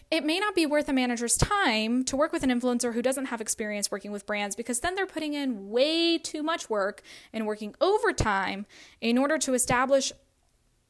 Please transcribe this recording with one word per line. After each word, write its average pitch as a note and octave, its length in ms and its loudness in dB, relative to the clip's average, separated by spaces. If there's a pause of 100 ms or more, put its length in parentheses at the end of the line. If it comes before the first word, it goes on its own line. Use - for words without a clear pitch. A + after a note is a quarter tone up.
(120)
it D#4+ 120 2
may D#4 160 0
not G#4 140 0
be E4+ 140 2
worth D4 200 0
a D4 60 -2
manager's A#3+ 420 0
time B3 680 2
to C4+ 100 -2
work D4+ 160 2
with E4 120 -2
an C4 80 4
influencer A#3+ 420 0
who A#3 80 0
doesn't C4 240 0
have A#3 160 -6
experience G#3 480 -2
working G3+ 220 -6
with G3+ 160 -6
brands, G#3 280 -2
because A#3 260 -4
then F4+ 120 -2
they're F#4+ 140 0
putting D#4 260 -4
in A#3+ 380 -4
way D#4+ 480 4
too D#4 240 -6
much D#4+ 260 -2
work G3+ 320 0 (320)
and A3 140 -4
working G#3+ 340 -6
overtime G#3+ 840 2 (340)
in A#3 160 2
order C#4+ 220 2
to C4 160 0
establish C4 580 2 (760)